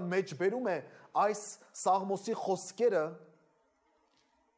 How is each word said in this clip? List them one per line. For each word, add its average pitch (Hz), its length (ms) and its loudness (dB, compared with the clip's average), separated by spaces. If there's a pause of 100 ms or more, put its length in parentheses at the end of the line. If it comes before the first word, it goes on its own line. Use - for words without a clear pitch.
մեջբերում 190 640 0
է 160 60 0 (440)
այս 208 220 2 (380)
Սաղմոսի 196 600 0
խոսքերը, 190 640 2 (1500)